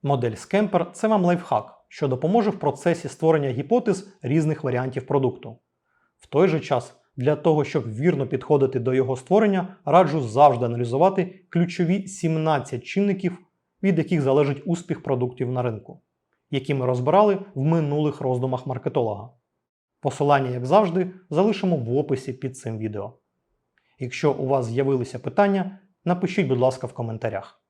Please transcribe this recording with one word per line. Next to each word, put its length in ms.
Модель 320
Скемпер — 580
це 160
вам 160
лайфхак, 640
що 200
допоможе 420
в 80
процесі 500
створення 400
гіпотез 600
різних 420
варіантів 420
продукту. 520
В 80
той 220
же 120
час, 400
для 200
того, 280
щоб 300
вірно 320
підходити 540
до 140
його 220
створення, 680
раджу 360
завжди 460
аналізувати 840
ключові 560
сімнадцять 800
чинників, 540
від 160
яких 240
залежить 440
успіх 360
продуктів 500
на 100
ринку, 400
які 240
ми 120
розбирали 520
в 100
минулих 560
роздумах 460
маркетолога. 640
Посилання, 500
як 160
завжди, 440
залишимо 460
в 200
описі 360
під 260
цим 200
відео. 340
Якщо 340
у 140
вас 200
з'явилися 520
питання, 600
напишіть, 440
будь 100
ласка, 280
в 60
коментарях. 760